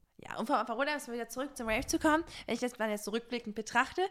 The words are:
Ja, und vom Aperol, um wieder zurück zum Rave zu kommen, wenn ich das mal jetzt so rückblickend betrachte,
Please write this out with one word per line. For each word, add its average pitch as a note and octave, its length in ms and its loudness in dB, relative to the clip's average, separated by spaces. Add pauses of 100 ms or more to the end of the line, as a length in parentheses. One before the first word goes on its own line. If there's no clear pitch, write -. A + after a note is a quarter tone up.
(160)
Ja, - 220 -10
und A3 80 -2
vom C#4+ 100 4
Aperol, A#3+ 300 0 (200)
um A#3+ 60 -8
wieder A#3 160 -4
zurück C#4+ 280 -6
zum A3+ 120 -6
Rave A3 180 2
zu E4 120 2
kommen, D#4+ 260 6 (220)
wenn - 80 0
ich A#3+ 60 -2
das B3 180 -2
mal A3 120 0
jetzt G#3 140 -2
so G#3 60 -6
rückblickend A#3 440 -4
betrachte, A#3+ 460 0 (100)